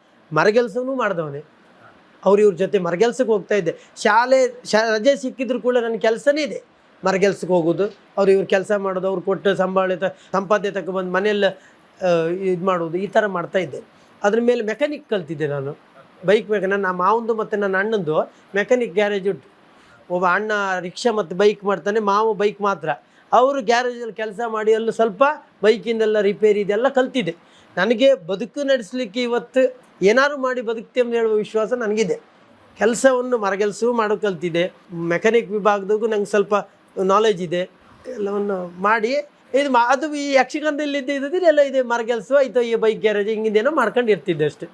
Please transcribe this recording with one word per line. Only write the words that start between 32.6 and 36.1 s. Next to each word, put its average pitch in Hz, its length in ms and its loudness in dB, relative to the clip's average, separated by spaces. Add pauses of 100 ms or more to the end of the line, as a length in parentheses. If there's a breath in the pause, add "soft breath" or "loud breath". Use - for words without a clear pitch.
ಕೆಲಸವನ್ನು 247 600 2
ಮರಗೆಲಸವೂ 208 540 -2
ಮಾಡೋದು 214 280 0
ಕಲ್ತಿದ್ದೆ, 175 520 -2 (200)
ಮೆಕ್ಯಾನಿಕ್ 175 580 0
ವಿಭಾಗದಾಗೂ 208 560 0
ನಂಗೆ 214 180 -2